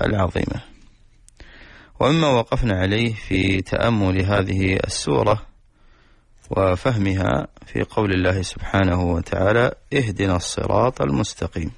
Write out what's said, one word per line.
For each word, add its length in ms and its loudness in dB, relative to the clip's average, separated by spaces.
العظيمة. 600 -2
ومما 280 2
وقفنا 500 2
عليه 360 0
في 480 0
تأمل 580 0
هذه 560 0
السورة 680 0
وفهمها 960 0
في 160 -4
قول 300 0
الله 300 2
سبحانه 600 0
وتعالى: 680 2
"اهدنا 440 0
الصراط 680 0
المستقيم". 760 -2